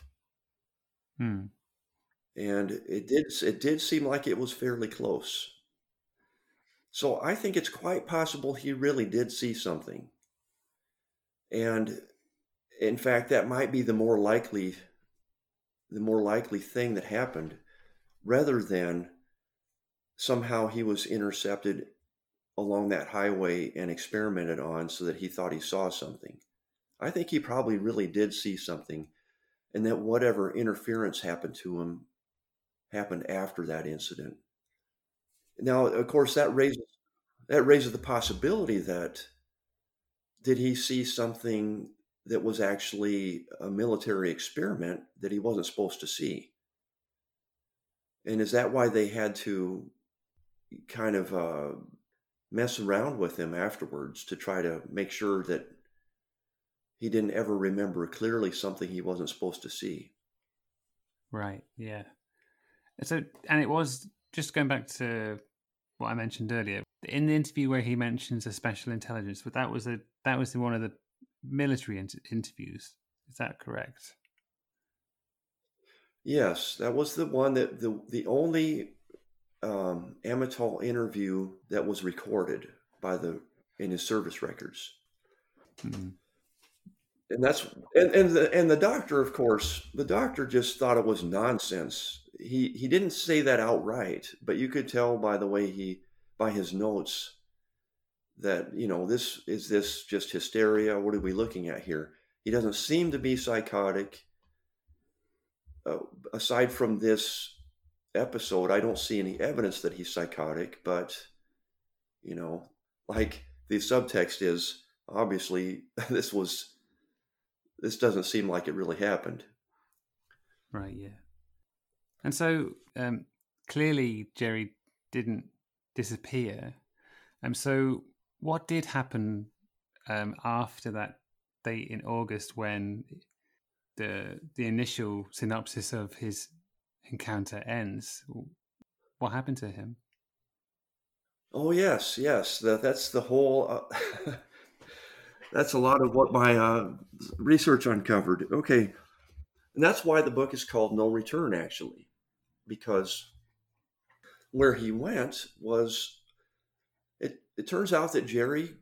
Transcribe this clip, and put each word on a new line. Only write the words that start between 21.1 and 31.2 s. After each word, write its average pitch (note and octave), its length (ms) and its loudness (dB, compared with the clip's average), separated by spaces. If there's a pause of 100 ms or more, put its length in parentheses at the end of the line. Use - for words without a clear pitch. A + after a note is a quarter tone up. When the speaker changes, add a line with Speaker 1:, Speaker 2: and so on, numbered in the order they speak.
Speaker 2:
along G2+ 320 0
that E2+ 200 0
highway F#2+ 680 0
and F2 140 -4
experimented F2 680 -2
on E2 300 -4
so F2+ 160 -8
that E2+ 120 -2
he F#2 120 -8
thought F2+ 240 -4
he D#2+ 80 -6
saw F#2+ 300 -2
something. - 480 -12 (600)
I C#3 120 -4
think E3+ 200 -4
he D3+ 100 2
probably B2 360 0
really G2+ 300 0
did G2+ 260 2
see G2 240 -4
something, D#2 520 -8 (640)
and G#2+ 120 0
that A2+ 120 2
whatever A2 560 2
interference A2 640 -2